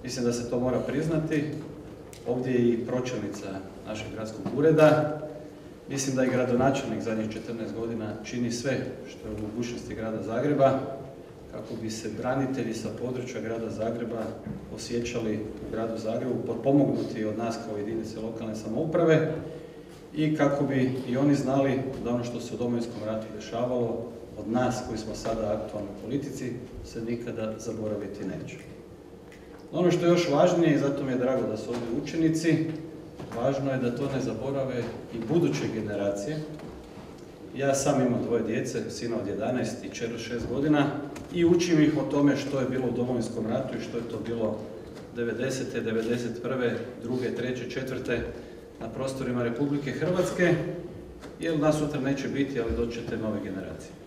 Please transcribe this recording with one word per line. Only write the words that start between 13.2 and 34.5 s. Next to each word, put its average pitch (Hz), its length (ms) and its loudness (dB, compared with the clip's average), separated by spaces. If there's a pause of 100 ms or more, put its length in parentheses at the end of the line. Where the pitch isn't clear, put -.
grada 113 280 -4
Zagreba 113 540 -2 (520)
osjećali 117 640 -2 (280)
u - 40 -6
gradu 113 260 -2
Zagrebu, 120 380 -2 (120)
potpomognuti 120 760 4
od 107 120 -2
nas 113 180 -2 (120)
kao 107 100 -4
jedinice 110 420 -4
lokalne 113 360 -6
samouprave 156 800 4 (840)
i 151 200 2
kako 139 280 4
bi 131 280 2 (160)
i 123 100 0
oni 143 180 6
znali 131 440 2 (240)
da 117 60 -2
ono 120 140 0
što 110 160 -4
se - 140 -8
u 107 40 -6
Domovinskom 120 480 -2
ratu 110 300 -4
dešavalo 120 680 -2 (320)
od 107 140 -4
nas - 360 2
koji 110 100 -4
smo 107 180 -6
sada 107 480 -2
aktualni 98 260 -6 (140)
politici 120 480 -4 (340)
se - 160 -8
nikada 113 580 -4
zaboraviti 104 680 -4
neće. - 320 -6 (1120)
Ono 175 200 6
što 175 140 4
je 170 40 8
još 175 200 6
važnije, 170 440 8
i 135 40 6
zato 139 260 2
mi 131 80 -2
je 123 60 2
drago 123 300 2
da 110 100 -2
su - 120 -8
ovdje 120 340 -2
učenici, 160 640 4 (720)
važno 139 340 2
je 127 60 0
da 120 180 0
to 143 80 -2 (120)
ne 131 60 0
zaborave 127 600 -2 (300)